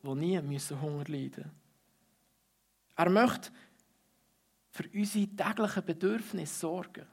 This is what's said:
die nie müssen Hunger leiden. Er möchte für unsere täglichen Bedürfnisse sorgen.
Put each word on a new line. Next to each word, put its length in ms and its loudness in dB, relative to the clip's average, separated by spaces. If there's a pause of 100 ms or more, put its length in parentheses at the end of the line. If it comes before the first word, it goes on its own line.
die 120 -2
nie 260 0
müssen 400 -4
Hunger 260 -4
leiden. 440 -8 (1400)
Er 140 6
möchte 420 6 (1200)
für 220 -10
unsere 340 2
täglichen 560 0
Bedürfnisse 760 -2
sorgen. 540 -6